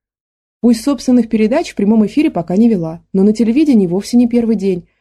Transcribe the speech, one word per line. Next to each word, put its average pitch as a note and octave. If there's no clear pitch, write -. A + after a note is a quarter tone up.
Пусть A3+
собственных B3
передач A#3
в -
прямом G#3+
эфире D#4
пока F3
не A3+
вела, E3
но F#3+
на G#3
телевидении A#3
вовсе G3
не A#3+
первый A#3
день. F#3